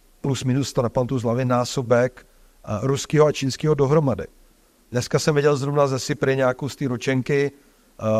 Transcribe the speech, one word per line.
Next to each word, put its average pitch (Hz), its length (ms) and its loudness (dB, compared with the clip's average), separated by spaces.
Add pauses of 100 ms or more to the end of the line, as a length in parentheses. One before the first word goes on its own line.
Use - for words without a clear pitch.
(200)
plus 131 240 -2
minus, 131 280 0
to 131 100 0
nepamatuju 123 360 -2
z 110 40 -4
hlavy, 120 220 -2
násobek, 123 840 0 (380)
eh, 107 180 -6
ruskýho 139 440 2
a 147 60 2
čínskýho 143 420 -2
dohromady. 135 500 2 (680)
Dneska 120 280 -2
jsem 156 160 0
viděl 147 220 4
zrovna 143 300 2
ze 135 120 -2
Sipry 135 380 -2
nějakou 131 320 0
z - 80 -10
té 139 120 -4
ročenky, 135 640 0
eh, - 540 -20 (160)